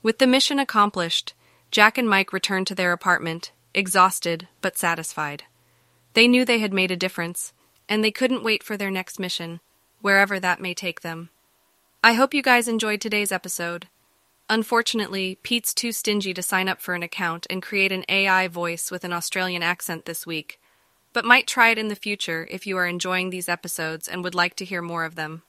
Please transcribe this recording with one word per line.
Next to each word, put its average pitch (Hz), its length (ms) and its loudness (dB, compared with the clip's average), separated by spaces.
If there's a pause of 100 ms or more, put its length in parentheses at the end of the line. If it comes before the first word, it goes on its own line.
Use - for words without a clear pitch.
With 220 140 0
the 262 100 6
mission 277 320 4
accomplished, 208 720 0 (380)
Jack 214 260 6
and 240 100 0
Mike 196 240 4
returned 190 360 -2
to 185 80 -8
their 180 160 2
apartment, 170 580 -2 (240)
exhausted 185 720 2 (140)
but 190 180 -4
satisfied. 160 640 -4 (680)
They 233 160 6
knew 247 160 6
they 233 160 2
had 208 120 -2
made 185 200 0
a 180 40 -2
difference, 175 560 -6 (360)
and 214 160 0
they 214 80 2
couldn't 254 320 0
wait 214 180 -2
for 214 140 -8
their 196 140 -4
next 185 280 -8
mission, 170 400 -6 (420)
wherever 196 380 4
that 180 220 0
may 180 120 -6
take 175 280 -6
them. 165 280 -10 (760)
I 233 80 10
hope 254 200 4
you 294 80 0
guys 247 280 4
enjoyed 214 320 -2
today's 208 320 -2
episode. 175 560 -6 (600)
Unfortunately, 214 920 -2
Pete's - 320 -2
too 233 160 -4
stingy 208 420 -2
to 180 80 -8
sign 185 280 0
up - 120 -4
for 180 140 -6
an 175 80 -4
account 170 480 -6
and 185 100 -4
create 196 300 0
an 185 180 -4
A 196 200 2
I 185 180 4
voice 170 460 -4
with 180 100 -8
an 175 100 -6
Australian 180 480 -2
accent 170 440 -4
this 165 200 -8
week, 160 360 -8 (520)
but 233 120 -2
might 247 240 6
try 233 220 6
it 220 80 0
in 214 100 -4
the 202 80 -4
future 175 520 -6
if - 160 -12
you 190 120 -4
are 180 100 0
enjoying 180 440 -2
these 180 180 -8
episodes 160 580 -6
and 180 160 -8
would 180 140 -4
like 175 180 0
to 190 100 -10
hear 180 160 -6
more 170 240 -4
of 165 120 -8
them. 160 320 -10